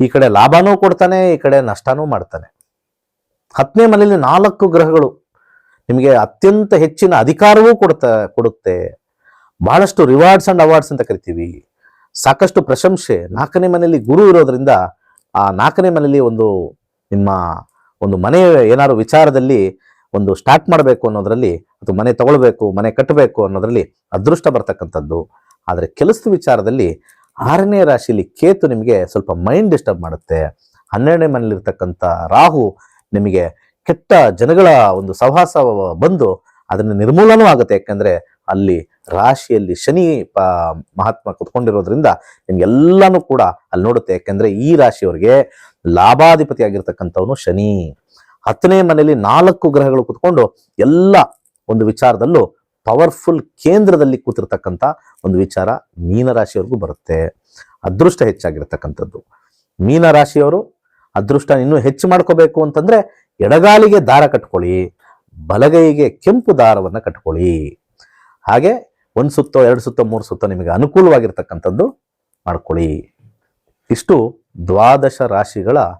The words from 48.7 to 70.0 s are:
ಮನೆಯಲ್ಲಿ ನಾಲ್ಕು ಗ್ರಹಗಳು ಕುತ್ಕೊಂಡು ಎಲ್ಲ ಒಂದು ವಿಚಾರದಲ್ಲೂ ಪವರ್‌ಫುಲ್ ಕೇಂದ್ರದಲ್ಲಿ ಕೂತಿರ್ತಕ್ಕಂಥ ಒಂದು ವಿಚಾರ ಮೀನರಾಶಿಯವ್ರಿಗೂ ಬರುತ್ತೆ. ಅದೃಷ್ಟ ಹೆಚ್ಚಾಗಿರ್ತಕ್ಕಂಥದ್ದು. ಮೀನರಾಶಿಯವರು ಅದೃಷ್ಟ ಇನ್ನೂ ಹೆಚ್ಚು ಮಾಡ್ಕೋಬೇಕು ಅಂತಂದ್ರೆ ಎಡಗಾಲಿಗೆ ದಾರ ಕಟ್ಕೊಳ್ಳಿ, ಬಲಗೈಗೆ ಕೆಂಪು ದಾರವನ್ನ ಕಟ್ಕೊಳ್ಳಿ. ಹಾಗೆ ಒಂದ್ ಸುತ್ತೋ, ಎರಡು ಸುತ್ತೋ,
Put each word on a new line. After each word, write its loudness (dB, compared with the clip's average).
ಮನೆಯಲ್ಲಿ 2
ನಾಲ್ಕು 0
ಗ್ರಹಗಳು 0
ಕುತ್ಕೊಂಡು -2
ಎಲ್ಲ 2
ಒಂದು -2
ವಿಚಾರದಲ್ಲೂ 0
ಪವರ್‌ಫುಲ್ -2
ಕೇಂದ್ರದಲ್ಲಿ 0
ಕೂತಿರ್ತಕ್ಕಂಥ -8
ಒಂದು -2
ವಿಚಾರ -4
ಮೀನರಾಶಿಯವ್ರಿಗೂ -4
ಬರುತ್ತೆ. -8
ಅದೃಷ್ಟ -2
ಹೆಚ್ಚಾಗಿರ್ತಕ್ಕಂಥದ್ದು. -8
ಮೀನರಾಶಿಯವರು 0
ಅದೃಷ್ಟ -4
ಇನ್ನೂ 0
ಹೆಚ್ಚು -2
ಮಾಡ್ಕೋಬೇಕು 2
ಅಂತಂದ್ರೆ -2
ಎಡಗಾಲಿಗೆ 4
ದಾರ 2
ಕಟ್ಕೊಳ್ಳಿ, -6
ಬಲಗೈಗೆ 2
ಕೆಂಪು -2
ದಾರವನ್ನ 2
ಕಟ್ಕೊಳ್ಳಿ. -6
ಹಾಗೆ 0
ಒಂದ್ -2
ಸುತ್ತೋ, 0
ಎರಡು 2
ಸುತ್ತೋ, -4